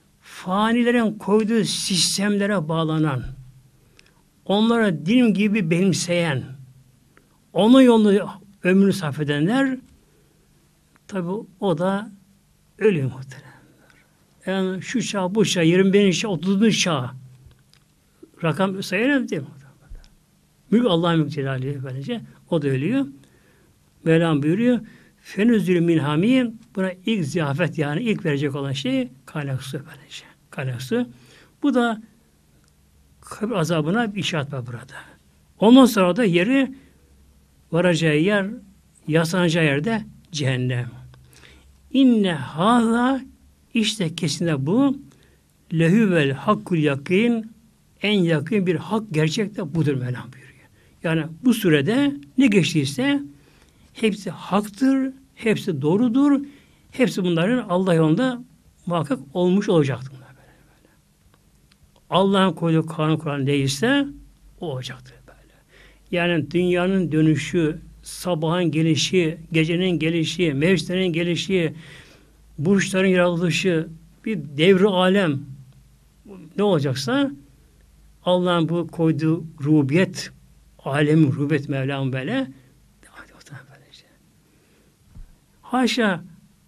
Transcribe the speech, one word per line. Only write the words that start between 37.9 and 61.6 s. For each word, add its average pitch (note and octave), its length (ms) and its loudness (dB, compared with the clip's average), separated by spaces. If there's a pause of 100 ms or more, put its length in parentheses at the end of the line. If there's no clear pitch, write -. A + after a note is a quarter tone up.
yer, G3 300 0 (600)
yaslanacağı E3 560 2
yerde F#3+ 420 -2 (260)
cehennem. B2+ 600 -4 (1000)
"İnne A3+ 420 4
hâzâ", A3+ 880 0 (520)
işte G3 420 -2
kesinlikle D3 500 -4
bu, C4 320 2 (760)
"lehüvel E3 580 2
hakkul G3 460 -2
yakîn", F#3 720 0 (500)
en G3+ 180 2
yakın E3+ 480 0
bir F3 80 2
hak A3 360 -4
gerçek D#3+ 440 -2
de E3+ 200 -8
budur D3 180 0
Mevlam B2 400 -8
buyuruyor. - 340 -20 (360)
Yani D#3+ 220 0 (180)
bu A#3+ 100 4
sürede G3+ 640 2 (220)
ne C4+ 100 6
geçtiyse G3+ 760 0 (720)
hepsi - 360 -4
haktır, C4 840 -2 (220)
hepsi F3+ 460 -2
doğrudur, B3+ 600 2 (500)
hepsi G3 320 0
bunların F#3+ 460 0
Allah F3+ 240 2
yolunda A3+ 500 2 (420)
muhakkak E3 340 -2 (140)
olmuş F3+ 360 2
olacaktır. C3+ 480 0 (1900)